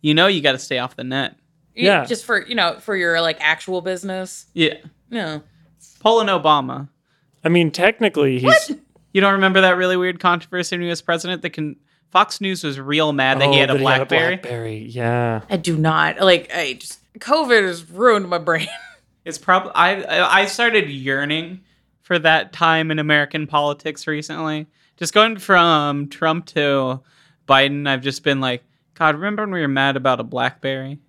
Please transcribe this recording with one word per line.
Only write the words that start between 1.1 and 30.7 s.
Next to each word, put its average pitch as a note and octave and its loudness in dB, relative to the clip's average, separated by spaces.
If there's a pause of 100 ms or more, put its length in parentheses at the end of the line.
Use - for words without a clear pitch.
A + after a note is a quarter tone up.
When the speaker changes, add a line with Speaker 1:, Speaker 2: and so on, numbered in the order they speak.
Speaker 2:
You - -4
Speaker 3:
Yeah. F3+ 4
Speaker 2:
just - -6
for, G3+ -2
you A#3+ -8
know, F3+ 0
for G#3 -4
your, E3+ 0
like, E3 0
actual D#3+ -2
business. F#3 -8
Speaker 1:
Yeah. D#3+ 0 (320)
Speaker 2:
No. D#3+ -8 (580)
Speaker 1:
Poland A3 2
Obama. C#3+ 0 (560)
Speaker 3:
I D#3+ 2
mean, E3+ 2
technically, E3+ 2
he's B2 -2
Speaker 2:
What? D#4 4 (420)
Speaker 1:
You G3 2
don't G3 4
remember F#3+ 4
that F#3 4
really F#3 0
weird F3+ -2
controversy F3 -2
when F3 -4
he E3+ -4
was E3+ -6
president? E3+ -4
The E3 -6
con-, D3+ -8 (340)
Fox G3+ 2
News F#3+ -4
was C#3 -6
real D3 0
mad C3+ 2
that C#3+ 4
he C#3 4
Speaker 3:
Oh, C#3+ 6
Speaker 1:
had C#3 2
a C3+ 2
Speaker 3:
that C#3 2
he C3 0
had C3 4
a C3+ -2
Speaker 1:
BlackBerry. E3 0
Speaker 3:
BlackBerry, A#2 -8
yeah. A#2 -2
Speaker 2:
I G3 -2
do D#3+ -2
not. D#3 0
Like, F3 4
I D3+ -4
just, - -18 (180)
covid B3 2
has E3+ -6
ruined G3+ 2
my F3 -2
brain. D#3+ -2
<laughs> - -14 (500)
Speaker 1:
It's E3 -12
prob-, F#3+ 0
I, F#3 2
I, F3+ 2
I G3+ 2
started G#3+ 0
yearning C#3+ -4 (400)
for F3+ -2
that D#3+ 2
time D#3+ 2
in D#3 -2
American D3+ 0
politics D3 -4
recently. D3+ -6 (300)
Just - -6
going G#3+ 4
from D3+ 2
Trump E3 -4
to C3+ -2 (480)
Biden, C#3 4
I've C3 -2
just C3+ -6
been C#3 2
like, B2 -4 (320)
"God, D#3 2
remember G3+ -6
when G#3 -6
we F3 -4
were D3+ 0
mad C3+ 0
about B2+ 0
a A#2+ -6
BlackBerry?" C3 -6 (100)